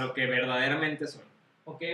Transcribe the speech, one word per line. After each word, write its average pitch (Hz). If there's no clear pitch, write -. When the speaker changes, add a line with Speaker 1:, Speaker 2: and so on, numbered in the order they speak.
Speaker 1:
lo 123
que 131
verdaderamente 135
son. -
Speaker 2:
Ok, 151